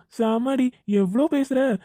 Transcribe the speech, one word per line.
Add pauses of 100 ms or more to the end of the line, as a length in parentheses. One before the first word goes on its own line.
(100)
செமடி. (260)
எவ்ளோ
பேசுற? (260)